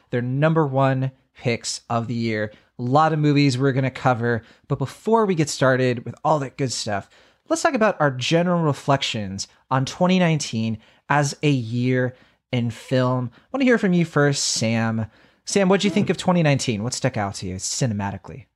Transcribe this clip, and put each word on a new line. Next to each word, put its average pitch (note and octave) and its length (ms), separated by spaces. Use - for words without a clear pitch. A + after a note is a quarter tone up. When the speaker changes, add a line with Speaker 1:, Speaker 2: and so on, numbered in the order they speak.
Speaker 1:
their B2 100
number D3+ 440
one C3 460
picks - 540
of A#2+ 180
the A#2+ 60
year. A2 400
A A#2+ 40
lot D3+ 280
of D#3 80
movies C#3+ 380
we're C3+ 160
gonna C3 180
cover, A#2+ 520
but C#3+ 100
before A3 460
we F#3+ 100
get D#3 140
started B2+ 560
with A2 180
all D#3 160
that C3 180
good C3 140
stuff, - 380
let's D#4+ 120
talk E4 120
about G#3+ 260
our D3 120
general E3 520
reflections A2+ 840
on C3 140
twenty F3+ 360
nineteen B2 580
as C#3+ 340
a D3+ 60
year B2+ 640
in A#2 180
film. B2+ 640
I - 40
wanna C4+ 140
hear B3 120
from F#3+ 160
you E3+ 120
first, C#3+ 380
Sam. A2+ 640
Sam, G3 220
what'd F#3+ 160
you G#3 80
think - 160
Speaker 2:
Hmm. G3 40
Speaker 1:
of E3+ 60
twenty F3+ 240
nineteen? B2+ 400
What B2 120
stuck - 240
out G2+ 180
to - 100
you F#2 100
cinematically? G2+ 880